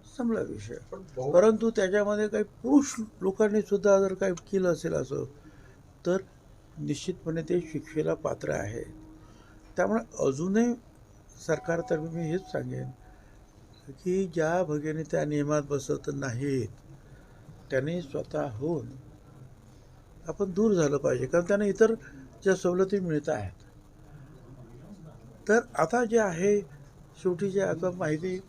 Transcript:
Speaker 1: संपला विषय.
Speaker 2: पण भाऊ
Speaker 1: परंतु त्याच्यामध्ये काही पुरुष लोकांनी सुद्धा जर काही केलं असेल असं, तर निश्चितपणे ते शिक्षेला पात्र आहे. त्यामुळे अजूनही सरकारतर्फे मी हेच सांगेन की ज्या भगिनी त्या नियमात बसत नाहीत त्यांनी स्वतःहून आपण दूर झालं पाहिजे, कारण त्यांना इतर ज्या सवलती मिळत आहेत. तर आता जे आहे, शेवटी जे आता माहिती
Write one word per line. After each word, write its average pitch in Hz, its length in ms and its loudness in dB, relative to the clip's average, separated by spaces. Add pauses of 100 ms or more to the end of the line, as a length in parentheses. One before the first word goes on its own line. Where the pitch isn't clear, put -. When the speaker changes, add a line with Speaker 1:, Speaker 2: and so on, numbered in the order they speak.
(180)
Speaker 1:
संपला 226 220 0
विषय. - 360 -8 (160)
Speaker 2:
पण 190 80 -12
भाऊ 131 320 -6
Speaker 1:
परंतु 214 380 8
त्याच्यामध्ये 208 580 2
काही 214 160 0
पुरुष 269 520 2 (260)
लोकांनी 202 400 2
सुद्धा 196 380 4
जर 190 140 2
काही 185 200 0
केलं 180 400 0
असेल 160 200 -4
असं, 139 300 -2 (840)
तर 180 120 2 (600)
निश्चितपणे 160 640 -6
ते 175 200 0
शिक्षेला 156 520 -4
पात्र - 360 -4
आहे. 101 340 -4 (920)
त्यामुळे 196 520 0
अजूनही 196 460 2 (760)
सरकारतर्फे 160 680 -2
मी 165 160 -2
हेच 185 100 -2
सांगेन 127 460 -8 (1000)
की 185 440 -2
ज्या 170 300 2
भगिनी 151 400 -2
त्या 151 220 -2
नियमात 147 360 0
बसत 143 520 -4
नाहीत 135 540 -2 (1040)
त्यांनी 147 300 -2
स्वतःहून 143 1080 -6 (1160)
आपण 190 240 -4
दूर 208 220 4
झालं 147 240 4
पाहिजे, 131 280 0
कारण 170 180 2
त्यांना 202 220 2
इतर 220 280 4 (500)
ज्या 190 120 4
सवलती 190 440 2
मिळत 160 300 -2
आहेत. 107 220 -4 (2000)
तर 220 100 6 (160)
आता 233 300 2
जे 226 140 2
आहे, 202 420 2 (560)
शेवटी 185 340 -2
जे 196 100 0
आता 180 300 -2
माहिती 180 580 -4